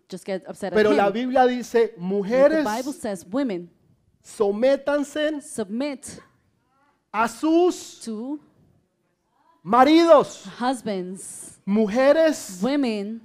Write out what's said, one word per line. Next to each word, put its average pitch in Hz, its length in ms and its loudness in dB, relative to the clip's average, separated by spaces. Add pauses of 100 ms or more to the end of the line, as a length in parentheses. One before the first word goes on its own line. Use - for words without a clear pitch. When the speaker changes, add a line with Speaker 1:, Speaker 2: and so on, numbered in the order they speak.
Speaker 1:
just 185 160 -14
get 190 220 -8
upset - 260 -10
Speaker 2:
Pero 214 180 4
Speaker 1:
at 208 60 2
Speaker 2:
la 202 100 2
Speaker 1:
him. 196 60 0
Speaker 2:
Biblia 254 320 2
dice, 240 520 0
Speaker 1:
But 170 40 -16
Speaker 2:
Mujeres, 240 600 2
Speaker 1:
the 233 140 -4
Bible 262 160 -8
says, 202 360 -10
Women, 196 400 -6 (540)
Speaker 2:
sométanse 277 1160 -2
Speaker 1:
submit 240 800 -10 (880)
Speaker 2:
a 220 160 0
sus 330 760 0
Speaker 1:
to 240 360 -10 (1200)
Speaker 2:
maridos. 285 840 6 (140)
Speaker 1:
husbands. 196 920 -8 (120)
Speaker 2:
Mujeres, 226 960 2
Speaker 1:
Women, 226 640 -2